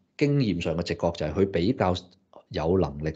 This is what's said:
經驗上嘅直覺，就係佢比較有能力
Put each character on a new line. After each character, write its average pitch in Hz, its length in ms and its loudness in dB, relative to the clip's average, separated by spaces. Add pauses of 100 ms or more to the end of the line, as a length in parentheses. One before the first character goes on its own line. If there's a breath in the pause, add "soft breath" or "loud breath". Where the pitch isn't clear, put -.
(180)
經 143 220 2
驗 101 200 2
上 82 160 -2
嘅 85 80 -2
直 82 120 -4
覺， 85 160 0
就 80 160 -4
係 76 40 -4
佢 98 200 2
比 95 220 2
較 92 200 0 (560)
有 82 300 0
能 73 260 -2
力 78 100 -2